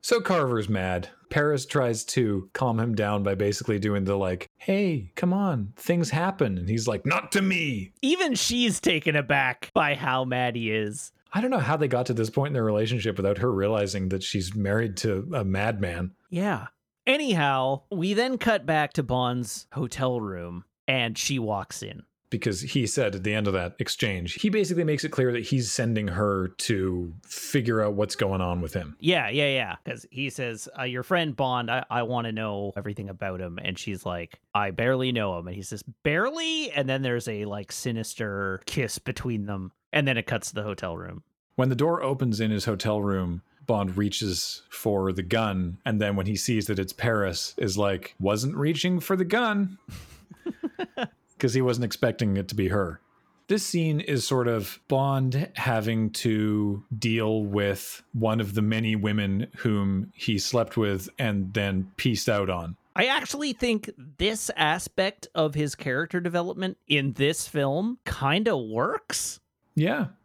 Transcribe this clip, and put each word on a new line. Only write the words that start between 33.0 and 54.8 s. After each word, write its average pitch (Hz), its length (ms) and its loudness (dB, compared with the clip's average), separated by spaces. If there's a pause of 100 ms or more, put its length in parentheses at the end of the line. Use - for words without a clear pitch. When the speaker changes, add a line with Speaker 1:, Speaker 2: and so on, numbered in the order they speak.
Speaker 2:
about 95 320 -6
him." 87 200 -8
And 92 160 -4
she's 98 280 -6
like, 87 340 -6 (140)
"I 101 180 2
barely 127 400 2
know 104 260 0
him." 85 100 -8
And 90 80 -8
he 101 60 -10
says, 104 220 -10 (200)
"Barely?" 294 680 0
And 139 180 0
then 135 140 0
there's 120 240 0
a, 107 180 -4
like, 104 260 -8
sinister 101 920 -4
kiss - 340 -2
between 117 460 -4
them. 95 260 -6 (220)
And 147 120 2
then 131 120 2
it 113 100 -2
cuts 113 220 -4
to - 60 -12
the 104 80 -6
hotel 92 340 -6
room. 90 260 -12 (320)
Speaker 1:
When 131 140 2
the 131 60 2
door 165 280 2
opens 131 380 0
in 110 100 2
his 104 140 0
hotel 107 360 0
room, 92 420 0 (220)
Bond 101 300 2
reaches 98 720 -2
for 95 440 0
the 90 100 -4
gun. 95 640 0
And 107 160 2
then 101 160 2
when 95 80 0
he 107 100 0
sees 107 320 0
that 101 120 0
it's 95 120 -2
Paris, 104 680 0
is 98 200 0
like, 98 420 0
"Wasn't 107 380 0
reaching 170 420 2
for 196 160 0
the 185 80 2
gun." 202 600 0
<laughs> - 40 -20 (1500)
'Cause 120 160 2
he 131 80 4
wasn't 123 240 2
expecting 110 520 0
it 98 100 -2
to 104 80 -6
be 95 140 2
her. 92 320 0 (460)
This 196 160 2
scene 160 360 2
is 143 260 0
sort 123 220 2
of 110 400 0